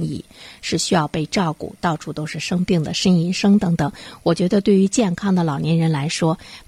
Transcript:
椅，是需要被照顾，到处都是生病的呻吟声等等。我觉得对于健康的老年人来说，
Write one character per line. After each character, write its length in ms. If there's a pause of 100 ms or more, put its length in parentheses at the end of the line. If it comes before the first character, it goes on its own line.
椅， 180 (380)
是 160
需 180
要 140
被 160
照 260
顾， 300
到 160
处 160
都 140
是 120
生 240
病 200
的 100
呻 160
吟 240
声 260
等 160
等。 160 (320)
我 120
觉 120
得 140
对 180
于 80
健 280
康 200
的 80
老 160
年 200
人 120
来 160
说， 320 (300)